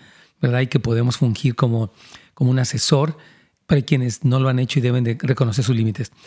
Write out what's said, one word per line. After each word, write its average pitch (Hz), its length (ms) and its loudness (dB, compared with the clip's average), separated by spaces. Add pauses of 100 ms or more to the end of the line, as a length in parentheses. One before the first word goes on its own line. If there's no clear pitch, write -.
(420)
¿verdad? 123 180 2
Y 131 80 0
que 123 140 0
podemos 117 340 0
fungir 120 400 0
como, 113 380 0 (400)
como 127 180 0
un 131 80 2
asesor, 143 580 0 (480)
pero 147 120 2
hay 135 60 0
quienes 127 420 -2
no 131 160 2
lo 131 80 0
han 127 100 0
hecho 127 200 -2
y - 20 2
deben 123 240 0
de 117 160 -2
reconocer 120 420 0
sus 123 140 0
límites. 110 340 -2 (160)